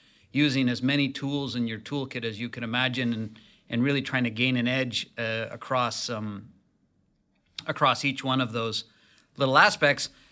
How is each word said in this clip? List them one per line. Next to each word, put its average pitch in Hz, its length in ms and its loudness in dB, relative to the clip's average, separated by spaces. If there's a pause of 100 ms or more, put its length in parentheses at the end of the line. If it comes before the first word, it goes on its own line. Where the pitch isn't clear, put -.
(340)
using 135 340 2
as 123 140 -2
many 139 260 2
tools 139 480 -4
in 120 100 -2
your 110 140 -6
toolkit 135 460 -6
as 107 160 -6
you 120 80 -6
can 120 120 -10
imagine 123 520 0
and, 110 260 -8 (300)
and 120 140 0
really 139 180 2
trying 127 240 -2
to 117 40 0
gain 123 280 0
an 120 100 0
edge, 127 500 -2
uh, 113 320 -4
across, 120 600 -2
um, 107 400 -8 (1160)
across - 380 2
each 135 180 0
one 131 200 2
of 113 100 -2
those 113 320 -2 (540)
little 135 200 4
aspects. 156 520 6 (220)